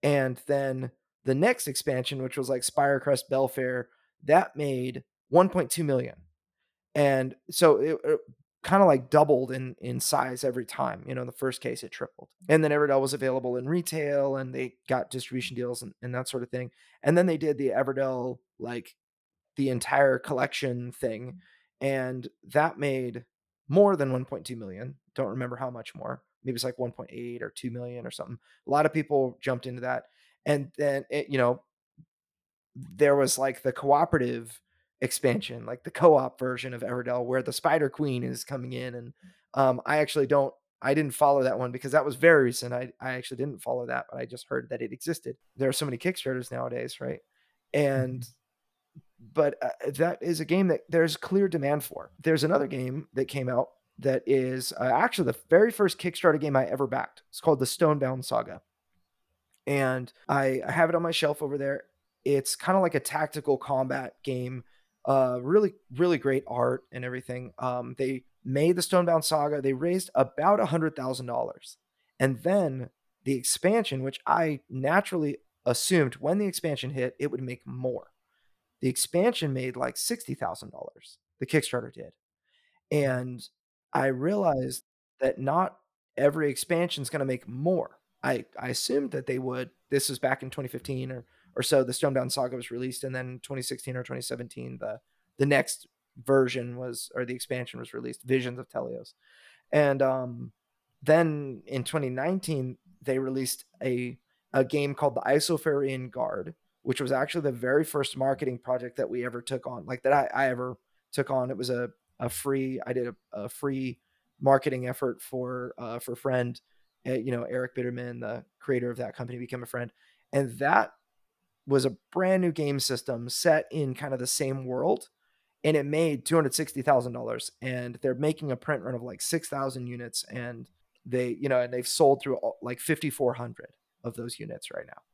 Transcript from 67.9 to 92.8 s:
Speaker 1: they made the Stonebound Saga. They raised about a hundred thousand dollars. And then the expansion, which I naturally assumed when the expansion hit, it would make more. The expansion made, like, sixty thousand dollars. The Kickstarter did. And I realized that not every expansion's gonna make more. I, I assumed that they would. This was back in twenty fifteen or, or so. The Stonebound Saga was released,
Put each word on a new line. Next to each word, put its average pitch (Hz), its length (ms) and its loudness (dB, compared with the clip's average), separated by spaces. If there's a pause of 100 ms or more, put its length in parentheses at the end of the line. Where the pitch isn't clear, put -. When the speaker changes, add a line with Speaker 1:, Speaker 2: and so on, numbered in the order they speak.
Speaker 1:
they 131 280 -2 (180)
made 147 320 4
the 175 60 -2
Stonebound 170 420 4
Saga. 147 380 0
They 135 120 2
raised 175 400 0
about 160 460 4
a 220 60 4
hundred 160 300 0
thousand 127 320 -4
dollars. - 500 -6 (420)
And 131 240 2
then 165 460 0 (340)
the 135 120 0
expansion, 160 680 0
which 135 240 -6
I 156 420 2
naturally 151 680 0 (280)
assumed 131 500 2
when 156 220 0
the 208 100 0
expansion 147 440 -4
hit, 127 280 -2
it 147 120 -2
would 131 100 -6
make 127 240 -10
more. 127 460 -6 (680)
The 135 80 2
expansion 175 640 0
made, 127 220 -4
like, 127 220 -4
sixty 233 380 -6
thousand 101 360 -8
dollars. - 460 -18 (220)
The 127 80 -4
Kickstarter 127 440 0
did. - 200 -16 (800)
And 127 560 -2 (460)
I 135 140 2
realized 135 760 0 (380)
that 131 180 0
not 151 380 0 (400)
every 147 340 2
expansion's 165 580 -2
gonna 143 160 -2
make 127 220 -4
more. 156 520 -2 (240)
I, 131 220 0 (140)
I 127 100 -6
assumed 240 420 -2
that 131 160 -8
they 131 120 -2
would. 127 300 -4 (200)
This 139 200 0
was 131 100 -6
back 131 240 0
in 131 60 -10
twenty 131 200 -8
fifteen 131 420 -8
or, 127 140 -12 (300)
or 127 80 -2
so. 135 200 4
The 123 100 -2
Stonebound 131 380 0
Saga 127 240 -2
was 120 140 -10
released, 123 340 -6